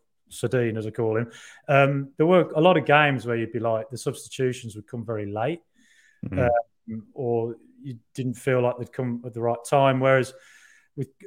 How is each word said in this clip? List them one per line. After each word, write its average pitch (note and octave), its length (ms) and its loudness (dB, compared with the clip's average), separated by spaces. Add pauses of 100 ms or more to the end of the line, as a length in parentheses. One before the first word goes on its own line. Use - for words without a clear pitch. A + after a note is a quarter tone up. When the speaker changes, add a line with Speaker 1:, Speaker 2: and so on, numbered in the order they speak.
(300)
Speaker 1:
Sir - 180 -8
Dean, A#2 300 0
as A2 80 -6
I A2 60 -8
call A2 260 -2
him, A#2 140 -4 (360)
um, C#3 500 2
there D#3 100 4
were F3+ 280 4
a D#3 60 2
lot F3 160 6
of C3 80 -2
games C#3+ 400 4
where A#2+ 100 -2
you'd A2+ 160 -4
be A#2+ 80 -4
like, A2 300 -2
the A#2+ 80 -12
substitutions B2 800 -6
would G#2+ 120 -16
come A#2 160 -12
very G#2+ 220 -6
late, A2+ 360 -4 (640)
Speaker 2:
Mm. B2 220 0 (400)
Speaker 1:
um, A2 260 -10
or A#2 420 -4 (260)
you C3 160 -12 (160)
didn't B2+ 220 -6
feel B2+ 260 0
like B2 160 0
they'd A#2+ 160 -12
come A#2+ 320 -6
at A#2 80 -12
the A#2 80 -8
right A#2 260 -2
time. C3+ 320 4
Whereas C3 340 4 (640)
with, C#3 140 -8 (180)